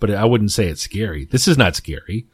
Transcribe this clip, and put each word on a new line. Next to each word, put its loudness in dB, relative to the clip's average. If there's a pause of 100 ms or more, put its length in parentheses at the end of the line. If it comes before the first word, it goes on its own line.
but 0
I 2
wouldn't 2
say 0
it's -8
scary. -6
This 0
is 6
not 4
scary. -10